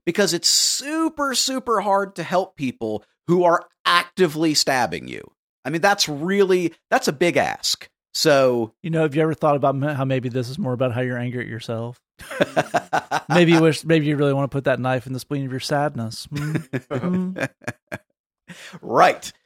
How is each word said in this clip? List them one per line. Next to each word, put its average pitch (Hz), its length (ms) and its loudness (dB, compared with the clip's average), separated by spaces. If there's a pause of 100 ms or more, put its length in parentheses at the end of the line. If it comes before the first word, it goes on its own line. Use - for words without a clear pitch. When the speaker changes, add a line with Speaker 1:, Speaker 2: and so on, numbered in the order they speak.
Speaker 1:
because 175 260 2
it's 170 180 0
super, 294 840 0
super 247 480 0
hard 196 360 0
to 175 60 -6
help 180 320 -2
people 113 480 -4 (220)
who 175 200 4
are 170 200 4 (180)
actively 170 720 2
stabbing 107 540 0
you. 62 160 -12 (420)
I 131 40 -6
mean, 160 120 -2
that's 202 260 2
really, 180 680 2 (160)
that's 247 200 2
a - 20 0
big 160 240 0
ask. - 540 -2 (240)
So 127 580 4 (100)
Speaker 2:
You - 80 -8
know, 160 120 0
have 156 140 0
you 160 60 2
ever 160 120 2
thought 147 240 2
about 139 180 2
m-, 135 60 -4
how 139 240 -2
maybe 131 240 -2
this 120 200 -4
is 131 80 -10
more 131 140 -4
about 123 220 0
how 123 80 -2
you're 127 160 -4
angry 123 260 -6
at 104 60 -10
yourself? 113 500 -8 (200)
Speaker 1:
<laughs> - 1080 -4
Speaker 2:
Maybe 165 220 6
you 165 100 6
wish, 160 220 2
maybe 160 220 2
you 151 100 0
really 143 160 2
wanna 139 160 0
put 139 160 -4
that 127 160 0
knife 127 280 -2
in 127 60 -10
the 127 60 -6
spleen 139 260 -6
of 127 60 -8
your 131 80 -6
sadness. 143 720 -4
Hmm? 147 220 -4 (340)
Hmm? 180 440 -2 (1500)
Speaker 1:
Right. - 500 2 (140)